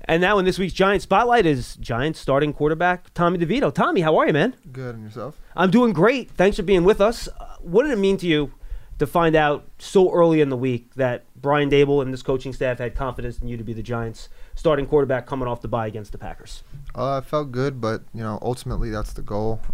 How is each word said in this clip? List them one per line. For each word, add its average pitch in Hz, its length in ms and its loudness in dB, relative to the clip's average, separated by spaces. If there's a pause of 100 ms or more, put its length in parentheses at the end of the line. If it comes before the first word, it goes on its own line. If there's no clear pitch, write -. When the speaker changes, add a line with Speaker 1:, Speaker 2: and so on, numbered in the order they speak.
Speaker 1:
And 165 160 2
now 190 180 4
in 190 60 2
this 180 160 0
week's 180 140 -2
Giants 190 300 2
Spotlight 233 420 4
is 135 320 0
Giants 131 420 -4
starting 143 320 0
quarterback 160 600 -2
Tommy 175 260 2
DeVito. 170 340 0
Tommy, 269 280 2
how 160 160 4
are 269 100 4
you, - 60 2
man? 190 200 2 (200)
Speaker 2:
Good, 123 220 -12
and 110 100 -14
yourself? 113 340 -12 (160)
Speaker 1:
I'm 180 160 2
doing 233 220 4
great. 214 380 2
Thanks 190 260 2
for 202 60 -4
being 175 200 4
with 202 160 4
us. 226 300 0
Uh, - 320 -16
what 175 220 2
did 294 100 -2
it 208 60 0
mean 196 180 2
to 180 100 -6
you 151 240 0 (460)
to 147 100 0
find 165 260 2
out 151 360 2 (100)
so 185 320 4
early 165 300 6
in 143 80 2
the 131 80 -2
week 123 380 -2
that 127 280 -2 (140)
Brian 143 320 2
Dable 143 320 4
and 131 100 -4
this 131 100 -8
coaching 131 300 -2
staff 127 280 -4
had 120 160 -6
confidence 123 440 -6
in 123 80 -6
you 120 80 -8
to 113 80 -8
be 107 80 -8
the 110 100 -8
Giants 117 460 -6 (280)
starting 143 300 0
quarterback 131 400 0
coming 131 220 -6
off 120 140 -6
the 113 80 -10
bye 113 180 -2
against 107 240 -10
the - 60 -12
Packers? - 460 -14 (320)
Speaker 2:
Uh, 135 280 -4
it - 60 -14
felt 151 240 -4
good, 131 260 -2
but, 110 220 -4 (120)
you 113 80 -10
know, 107 200 -6
ultimately 117 480 -4
that's 107 240 -6
the - 80 -10
goal. 107 400 -2 (120)